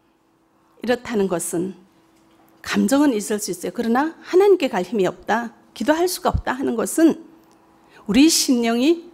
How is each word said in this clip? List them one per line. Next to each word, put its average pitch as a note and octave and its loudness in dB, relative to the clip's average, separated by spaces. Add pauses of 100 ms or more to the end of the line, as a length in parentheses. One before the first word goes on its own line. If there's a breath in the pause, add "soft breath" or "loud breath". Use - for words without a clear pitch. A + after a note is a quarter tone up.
(840)
이렇다는 A#3+ -2
것은 F#3 -4 (760)
감정은 C4+ 2
있을 G#3 -4
수 G3+ -8
있어요. F3+ -8
그러나 A#3+ -2
하나님께 F#4 4
갈 G3 -2
힘이 G3 -2
없다, A3 -4 (200)
기도할 D#4 0
수가 F4 -2
없다 - -4
하는 B3+ -4
것은 A3 0 (840 soft breath)
우리 C4 4
심령이 B3 0